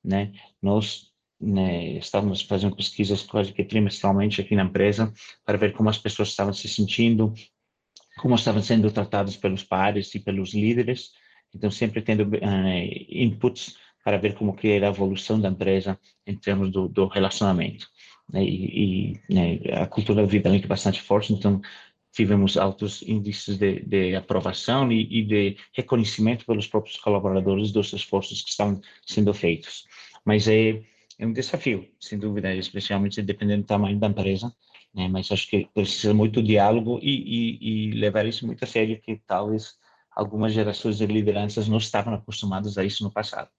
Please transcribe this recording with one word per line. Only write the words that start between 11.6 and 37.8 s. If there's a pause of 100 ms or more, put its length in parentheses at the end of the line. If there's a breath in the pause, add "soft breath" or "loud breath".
sempre
tendo,
eh,
inputs (300 loud breath)
para
ver
como
que
era
a
evolução
da
empresa (260 soft breath)
em
termos
do,
do
relacionamento, (440 loud breath)
né?
E, (120)
e,
né, (240)
a
cultura
do
Vitalink
é
bastante
forte,
então (520 loud breath)
tivemos
altos
índices
de,
de
aprovação
e,
e
de (160 loud breath)
reconhecimento
pelos
próprios
colaboradores
dos
esforços
que
estão (240 loud breath)
sendo
feitos. (400 loud breath)
Mas
é, (360 soft breath)
é
um
desafio, (100)
sem
dúvida,
especialmente
dependendo
do
tamanho
da
empresa, (400 soft breath)
né?
Mas
acho
que
precisa
muito
diálogo
e,
e,